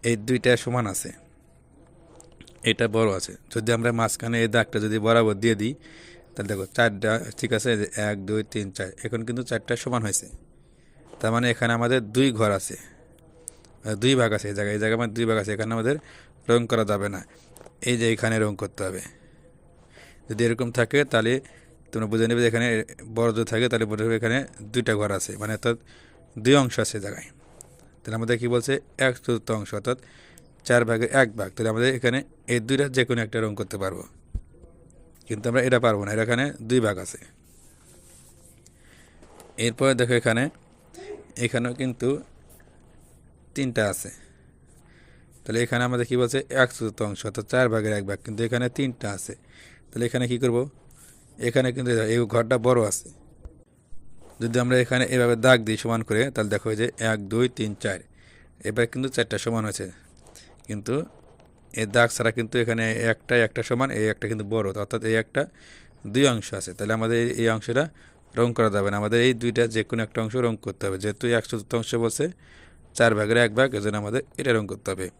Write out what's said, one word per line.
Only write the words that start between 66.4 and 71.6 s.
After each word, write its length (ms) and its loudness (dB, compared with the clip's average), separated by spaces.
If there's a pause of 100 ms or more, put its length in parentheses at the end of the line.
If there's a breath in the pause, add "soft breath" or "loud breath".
আছে। 160 -10
তাহলে 220 -4
আমাদের 260 0
এই, 40 0 (140)
এই 140 4
অংশটা 280 -2 (540 soft breath)
রং 180 4
করা 200 4
যাবে 160 0
না, 100 -4
আমাদের 240 2
এই 60 4 (100)
দুইটা 200 0 (120)
যে 140 2
কোনো 180 -2
একটা 180 -6
অংশ 100 -6 (120)
রং 80 0 (100)
করতে 220 -8
হবে। 160 -2
যেহেতু 220 -4 (140)
এক 120 -2
চতুর্থাংশ 400 -4 (140)